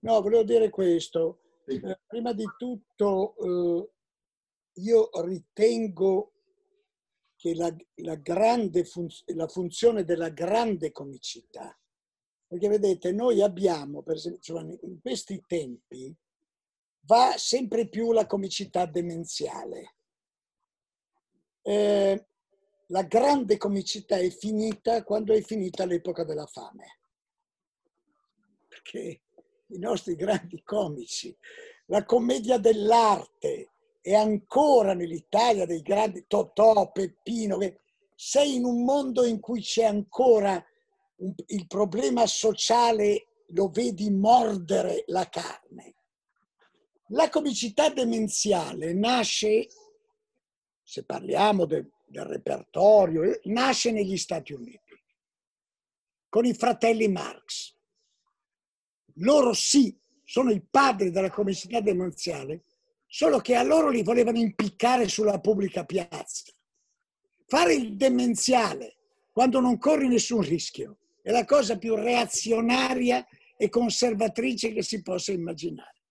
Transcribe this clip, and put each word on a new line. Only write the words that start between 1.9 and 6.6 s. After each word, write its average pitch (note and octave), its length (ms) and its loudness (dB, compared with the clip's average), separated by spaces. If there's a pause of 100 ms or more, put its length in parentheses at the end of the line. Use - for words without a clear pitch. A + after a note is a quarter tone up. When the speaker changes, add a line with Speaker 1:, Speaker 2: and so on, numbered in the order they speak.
Speaker 1:
prima A#3 260 -6
di G#3+ 140 -6 (100)
tutto, G#3 800 -4
eh, F3 540 -2 (880)
io A3 300 2 (140)
ritengo F#3+ 1080 -2 (1040)